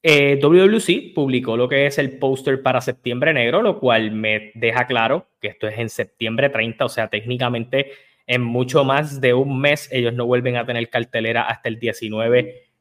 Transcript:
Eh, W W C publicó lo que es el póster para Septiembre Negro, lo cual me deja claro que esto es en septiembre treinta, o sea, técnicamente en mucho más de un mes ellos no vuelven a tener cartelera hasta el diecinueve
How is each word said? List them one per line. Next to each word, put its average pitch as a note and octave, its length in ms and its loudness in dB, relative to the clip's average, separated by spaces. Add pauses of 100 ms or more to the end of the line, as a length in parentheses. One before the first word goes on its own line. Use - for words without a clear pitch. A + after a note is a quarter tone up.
Eh, C#3+ 360 4
W D#3+ 220 6
W G#3+ 180 4
C - 340 -2
publicó B2+ 440 0
lo B2 100 2
que C#3 200 2
es C#3 100 -2
el C3 200 -4
póster C3+ 440 -2
para B2+ 200 2
Septiembre B2+ 520 -2
Negro, C3+ 280 2
lo G#3 180 0
cual A2+ 320 2
me G#2+ 440 -4
deja A#2 300 0
claro B2 420 0 (140)
que G#2 80 -8
esto - 180 -8
es G#2+ 120 -8
en A2+ 100 -4
septiembre A2+ 600 -2
treinta, A2+ 360 -2
o A#2+ 40 -4
sea, A2+ 180 -4
técnicamente B2 840 -4 (340)
en B2 160 0
mucho B2+ 420 2
más C#3+ 360 0
de B2+ 140 4
un C3+ 260 0
mes C#3+ 320 -2
ellos A#2+ 220 -2
no A#2+ 120 -4
vuelven B2 300 0
a A#2 100 -4
tener A#2 240 -6
cartelera A#2 540 -2
hasta - 240 -6
el A2+ 120 -6
diecinueve A#2 880 -2 (140)